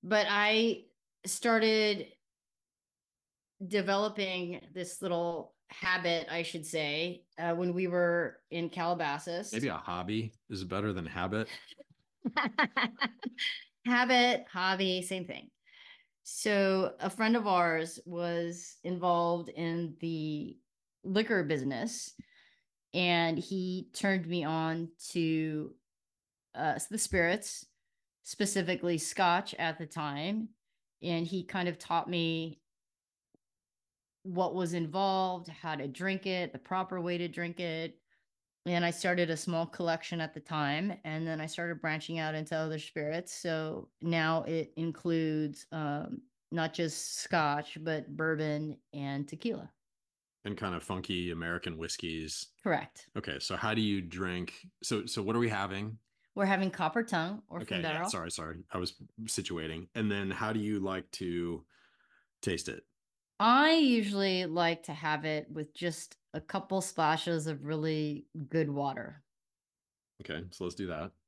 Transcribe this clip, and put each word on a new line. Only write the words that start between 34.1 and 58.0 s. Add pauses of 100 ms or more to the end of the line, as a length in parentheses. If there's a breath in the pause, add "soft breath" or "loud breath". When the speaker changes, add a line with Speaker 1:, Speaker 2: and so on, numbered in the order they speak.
Speaker 1:
what
was
involved,
how
to
drink
it,
the
proper
way
to
drink
it. (680)
And
I
started
a
small
collection
at
the
time, (120)
and
then
I
started
branching
out
into
other
spirits.
So (140)
now
it
includes,
um, (280)
not
just
Scotch,
but
bourbon (160)
and
tequila. (760)
Speaker 2:
And
kind
of
funky
American
whiskeys. (140)
Speaker 1:
Correct. (100)
Speaker 2:
Okay,
so
how
do
you
drink? (280)
So,
so
what
are
we
having? (360)
Speaker 1:
We're
having
Copper
Tongue,
Orphan
Speaker 2:
Okay,
yeah,
Speaker 1:
Barrel.